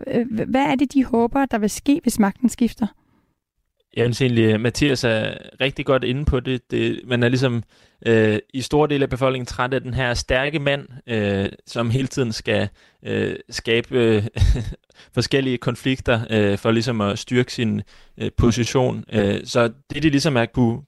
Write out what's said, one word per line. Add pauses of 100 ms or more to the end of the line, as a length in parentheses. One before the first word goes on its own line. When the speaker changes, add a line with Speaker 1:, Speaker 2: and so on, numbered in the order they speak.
Speaker 1:
Øh,
h-,
hvad
er
det,
de
håber,
der
vil
ske,
hvis
magten
skifter? (1080)
Speaker 2:
Jeg
synes
egentlig,
Mathias
er (260)
rigtig
godt
inde
på
det.
Det,
man
er
ligesom, (440)
øh, (160)
i
store
dele
af
befolkningen
træt
af
den
her
stærke
mand, (200)
øh, (180)
som
hele
tiden
skal, (360)
øh, (140)
skabe,
øh, (420)
<laughs>
forskellige
konflikter, (100)
øh,
for
ligesom
at
styrke
sin, (360)
øh,
position.
Øh,
så (220)
det,
de
ligesom
er
kunne